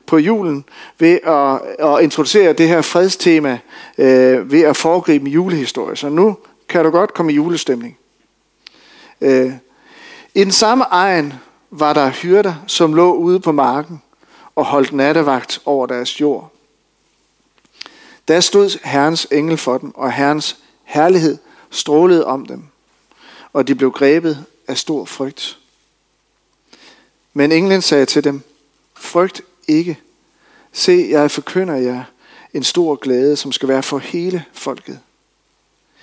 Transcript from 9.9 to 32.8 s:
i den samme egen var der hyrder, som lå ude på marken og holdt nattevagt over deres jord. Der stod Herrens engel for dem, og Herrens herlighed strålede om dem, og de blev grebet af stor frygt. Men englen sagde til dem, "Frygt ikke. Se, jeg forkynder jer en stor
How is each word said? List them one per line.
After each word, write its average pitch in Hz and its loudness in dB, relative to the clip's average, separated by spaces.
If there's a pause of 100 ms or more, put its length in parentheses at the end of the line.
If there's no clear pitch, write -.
i 196 4
den 196 -2
samme 233 2
egen 180 0 (380)
var 151 0
der 143 2
hyrder, 180 0 (140)
som 160 0
lå 175 4
ude 180 0
på 175 -2
marken 143 -2 (540)
og 143 -2
holdt 139 0
nattevagt 143 0
over 139 -2
deres 123 -8
jord. 143 -2 (1800)
Der 160 4
stod 196 2
Herrens 147 -2
engel 156 0
for 127 -2
dem, 135 -14
og 131 -6
Herrens 143 -2 (260)
herlighed 160 2 (320)
strålede 165 2
om 131 -6
dem, 127 -16 (920)
og 131 0
de 135 0
blev 131 0
grebet 151 0 (220)
af 127 -10
stor 143 -6
frygt. - -10 (1800)
Men 147 2
englen 190 2
sagde 143 2
til 147 0
dem, 143 -4 (540)
"Frygt - -4 (260)
ikke. 156 -2 (720)
Se, 180 2
jeg 147 2
forkynder 180 -6
jer 127 -4 (500)
en 143 -6
stor 165 -2